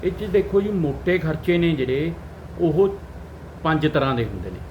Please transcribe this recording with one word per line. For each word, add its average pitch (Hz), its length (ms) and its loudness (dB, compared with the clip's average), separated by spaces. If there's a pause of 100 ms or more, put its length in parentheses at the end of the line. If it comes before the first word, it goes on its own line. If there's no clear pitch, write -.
ਇਹ 185 80 2
'ਚ 208 120 -4
ਦੇਖੋ 196 380 2
ਜੀ, 208 100 0
ਮੋਟੇ 180 460 0
ਖਰਚੇ 160 400 0
ਨੇ 170 180 4
ਜਿਹੜੇ, 135 360 0 (480)
ਉਹ 175 380 4 (640)
ਪੰਜ 156 240 2
ਤਰ੍ਹਾਂ 135 280 2
ਦੇ 117 100 0
ਹੁੰਦੇ 92 260 -6
ਨੇ 90 80 -12 (120)